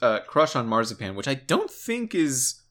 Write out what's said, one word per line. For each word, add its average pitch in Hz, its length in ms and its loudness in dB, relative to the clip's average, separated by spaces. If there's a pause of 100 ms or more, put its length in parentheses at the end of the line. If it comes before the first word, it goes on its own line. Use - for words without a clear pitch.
uh, 110 180 4
crush 156 360 2
on 120 100 -2
Marzipan, 110 480 -2
which 101 140 -6
I 139 60 0
don't 349 360 -2
think 233 440 -6
is 143 560 0